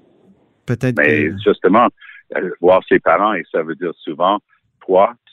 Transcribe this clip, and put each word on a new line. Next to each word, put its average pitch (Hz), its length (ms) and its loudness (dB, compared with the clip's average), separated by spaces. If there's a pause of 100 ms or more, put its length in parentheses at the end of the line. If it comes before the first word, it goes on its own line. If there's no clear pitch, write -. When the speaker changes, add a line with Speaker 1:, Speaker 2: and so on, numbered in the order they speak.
(680)
Speaker 1:
peut-être 123 320 -4
Speaker 2:
Mais 76 320 0
Speaker 1:
que 98 140 -10
Speaker 2:
justement, 104 440 2 (480)
euh, 90 140 -6 (100)
voir 92 280 4
ses 92 120 2
parents, 95 340 0
et 85 160 -6
ça 82 120 -4
veut 80 140 -10
dire 80 160 -8 (120)
souvent 90 340 -2 (420)
trois, 98 340 2 (180)